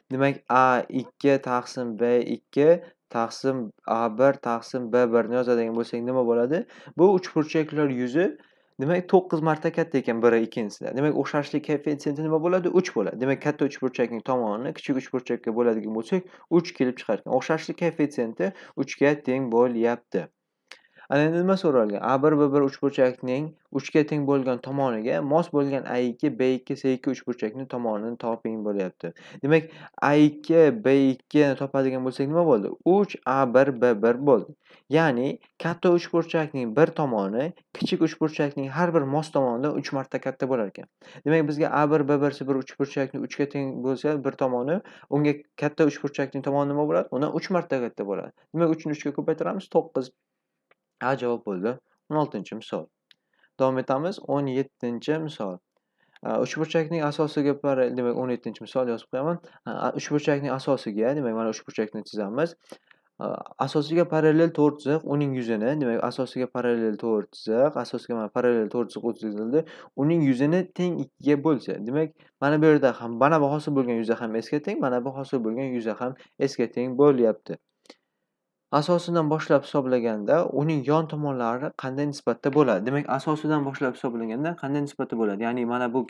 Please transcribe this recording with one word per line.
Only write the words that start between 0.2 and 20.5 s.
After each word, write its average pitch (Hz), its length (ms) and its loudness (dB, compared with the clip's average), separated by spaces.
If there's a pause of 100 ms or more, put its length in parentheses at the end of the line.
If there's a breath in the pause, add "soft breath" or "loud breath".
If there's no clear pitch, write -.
A 127 320 4 (220)
ikki 139 340 2 (140)
taqsim 123 480 -4
B 120 180 4 (180)
ikki 156 460 4 (320 loud breath)
taqsim 117 580 -4 (140)
A 113 180 0 (140)
bir 135 320 4
taqsim 117 440 -6
B 123 200 4
bir 113 160 2
ni 123 120 0
yozadigan 117 360 0
bo'lsak, 117 320 -4
nima 127 160 0
bo'ladi? 120 400 0 (320 loud breath)
Bu 190 160 6
uchburchaklar 151 760 0 (120)
yuzi, 147 300 0 (500 soft breath)
demak, 175 300 0
to'qqiz 180 360 2
marta 160 300 0
katta 165 240 0
ekan 113 220 -2
biri 117 240 6
ikkinchisidan. - 500 -8
Demak, 143 240 0
o'xshashlik 147 460 -4
koeffitsiyenti 147 560 -4
nima 156 220 0
bo'ladi? 180 340 0
Uch 180 160 0
bo'ladi. 98 260 -2
Demak, 131 240 0
katta 147 240 0
uchburchakning 117 600 -4
tomonini 123 480 -2
kichik 135 260 -4
uchburchakka 120 560 -4
bo'ladigan 110 400 0
bo'lsak, 185 340 -4 (160 loud breath)
uch 165 280 2
kelib 127 240 0
chiqar 104 180 -2
ekan. - 180 -2
O'xshashlik 160 460 -4
koeffitsiyenti 156 680 -2 (280 loud breath)
uchga 143 340 2 (140)
teng 127 280 -2
bo'lyapti. 117 720 0 (840 loud breath)